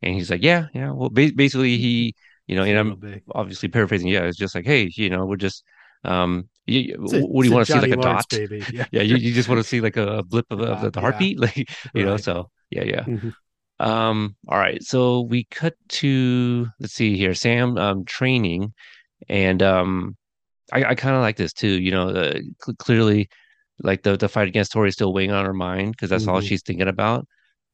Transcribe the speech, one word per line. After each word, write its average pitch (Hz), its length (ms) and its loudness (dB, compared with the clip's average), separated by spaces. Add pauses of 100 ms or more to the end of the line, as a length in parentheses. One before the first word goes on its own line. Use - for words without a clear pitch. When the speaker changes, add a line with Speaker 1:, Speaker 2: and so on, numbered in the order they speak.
Speaker 1:
And 92 100 -2
he's 92 160 -4
like, 90 140 -2
"Yeah, 170 300 4
yeah." 135 180 -6
Well, 131 180 -4
ba-, 135 240 4
basically, 131 440 2
he, 117 360 0 (340)
you 92 100 -4
know, 95 60 2
Speaker 2:
It's 98 40 0
a 104 40 4
Speaker 1:
and 104 60 4
I'm 107 120 2
Speaker 2:
little 95 80 -8
big. 101 260 -14 (100)
Speaker 1:
obviously 95 360 -6
paraphrasing. 92 400 0
Yeah, 95 140 2
it's 85 140 -2
just 98 160 -4
like, 87 120 -6
"Hey, 117 300 2
you 107 140 -2
know, 92 160 -2
we're 98 120 -4
just, 95 260 -4 (400)
um, 90 460 0 (180)
y-, 127 220 0
y-, - 140 -8
Speaker 2:
It's - 100 -4
a, 156 80 2
Speaker 1:
wh-, - 100 0
what 131 120 4
do - 20 6
Speaker 2:
it's 120 40 6
Speaker 1:
you 113 40 6
Speaker 2:
a - 0 -
Speaker 1:
wanna 117 120 6
see, 143 140 4
like, 131 100 4
Speaker 2:
Johnny 117 40 4
Speaker 1:
a 98 40 0
Speaker 2:
Lawrence 95 280 0
Speaker 1:
dot?" - 20 -
Speaker 2:
baby. 107 420 -6
Yeah. 120 180 -6
Speaker 1:
<laughs> - 40 -16
Yeah, 113 100 2
you, 107 140 4
you 120 180 2
just 120 160 2
wanna 117 140 2
see, 123 180 -2
like, 107 160 -2
a, 107 220 -2
a 92 40 -4
blip 107 280 -2
of, 101 80 -4
of 117 80 -2
Speaker 2:
Dot, 107 140 -4
Speaker 1:
the, 104 100 -2
the - 80 -6
Speaker 2:
yeah. - 20 -2
Speaker 1:
heartbeat, 117 380 0
<laughs> 120 80 2
like, 131 220 -6 (240)
you 104 120 0
know, 98 60 0
Speaker 2:
Right. 104 120 -2
Speaker 1:
so, 90 260 -4 (200)
yeah, - 140 -4
yeah. - 240 -6
Speaker 2:
Mm-hmm. 113 220 -6 (500)
Speaker 1:
Um, 110 560 0 (140)
all 90 100 0
right, - 240 -2
so 123 380 2
we 117 240 -2
cut - 300 -6 (140)
to, 123 800 0 (140)
let's 110 120 -8
see 107 220 2
here, 92 180 2
Sam, 120 440 2
um, 98 260 0
training, 107 680 0 (560)
and, 95 340 2
um, 92 540 0 (560)
I, 131 120 2
I 123 100 0
kinda 131 260 0
like 110 160 0
this 87 160 -4
too, 95 280 0
you 92 100 0
know, 92 180 2
uh, 92 300 -2 (240)
cl-, - 160 -8
clearly, 107 500 4 (520)
like, 95 220 0
the, 98 140 2
the 101 120 0
fight 104 200 0
against 98 240 0
Tori 107 160 2
is 92 60 -4
still 95 180 0
weighing 95 180 0
on 98 140 0
her 95 80 -2
mind 95 440 -4
'cause 95 120 -6
that's 107 180 0
all 92 120 2
Speaker 2:
Mm-hmm. 101 80 -2
Speaker 1:
she's 98 160 -2
thinking 92 260 -2
about. 104 360 0 (480)